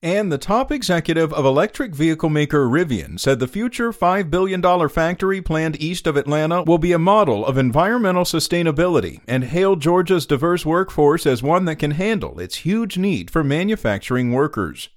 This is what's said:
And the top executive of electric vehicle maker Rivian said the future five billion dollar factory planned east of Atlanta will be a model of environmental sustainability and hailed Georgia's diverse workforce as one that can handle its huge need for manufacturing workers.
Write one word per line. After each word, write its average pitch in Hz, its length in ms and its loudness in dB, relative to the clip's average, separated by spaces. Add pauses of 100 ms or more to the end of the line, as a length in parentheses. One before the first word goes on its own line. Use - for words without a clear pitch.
And 190 300 0
the 143 80 0
top 240 320 0
executive 170 640 0
of 147 120 -2
electric 165 480 2
vehicle 160 360 0
maker 147 400 2
Rivian 113 500 -2
said 135 220 0
the 127 80 -2
future 233 440 -4
five 185 380 0
billion 185 300 0
dollar 175 280 2
factory 180 540 -2
planned 160 400 -2
east 175 240 -4
of 151 100 0
Atlanta 156 460 0
will 165 160 4
be 175 140 2
a 170 80 2
model 170 440 4
of 131 140 0
environmental 180 640 2
sustainability 165 1040 0
and 127 160 -2
hailed 175 400 0
Georgia's 175 420 2
diverse 160 400 0
workforce 160 600 2
as 123 160 2
one 170 220 2
that 160 160 -4
can 147 100 0
handle 151 480 -4
its 90 200 -10
huge 208 380 -2
need 180 320 -2
for 165 140 -2
manufacturing 131 880 -2
workers. 123 680 -2